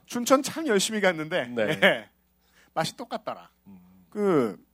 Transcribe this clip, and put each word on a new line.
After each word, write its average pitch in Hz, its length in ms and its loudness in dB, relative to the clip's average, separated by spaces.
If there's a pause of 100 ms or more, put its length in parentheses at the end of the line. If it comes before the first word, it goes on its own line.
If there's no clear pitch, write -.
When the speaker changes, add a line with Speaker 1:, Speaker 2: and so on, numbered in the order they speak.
Speaker 1:
춘천 262 380 2
참 320 240 -6
열심히 214 340 0
갔는데 156 460 0
Speaker 2:
네. 120 360 -2
Speaker 1:
예. 131 260 2 (640)
맛이 160 220 -4
똑같더라. 175 540 -12 (180)
Speaker 2:
음. 196 120 -20 (300)
Speaker 1:
그, 165 480 2 (160)